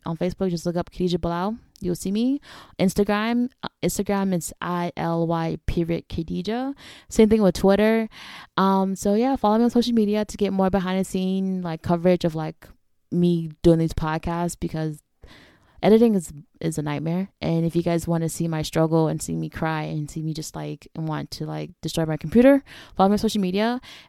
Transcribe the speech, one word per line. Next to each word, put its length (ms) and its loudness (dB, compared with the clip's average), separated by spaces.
on 120 -6
Facebook, 340 -2
just 160 -4
look 100 -4
up 140 -4
Khadijah 280 -2
Bilal. 380 -4
You'll 160 -4
see 160 -6
me. 300 0
Instagram, 720 0
uh, 60 -8
Instagram 520 0
is 180 -4
I 340 -4
L 300 0
Y 400 -2
period 420 -2
Khadijah. 680 -6
Same 180 6
thing 140 4
with 120 6
Twitter. 540 4
Um, 400 2
so 160 0
yeah, 240 2
follow 220 2
me 60 4
on 60 4
social 220 2
media 320 2
to 140 -12
get 160 0
more 160 2
behind 280 0
the 60 0
scene, 560 -2
like, 220 -8
coverage 420 2
of, 100 0
like, 320 -8
me 400 2
doing 160 8
these 140 0
podcasts, 680 -4
because 440 -6
editing 320 6
is, 180 -2
is 160 -4
a 40 -4
nightmare. 460 -4
And 240 0
if 100 -2
you 60 2
guys 260 -2
wanna 220 0
see 180 -4
my 140 -4
struggle 460 2
and 120 -4
see 160 -6
me 140 -6
cry 320 -4
and 280 -6
see 120 -8
me 100 -6
just, 240 -10
like, 380 -12
and 120 -6
want 260 -6
to, 120 -10
like, 280 -10
destroy 240 -2
my 100 -4
computer, 480 4
follow 140 4
me 40 4
on 40 0
social 240 -2
media. 400 -2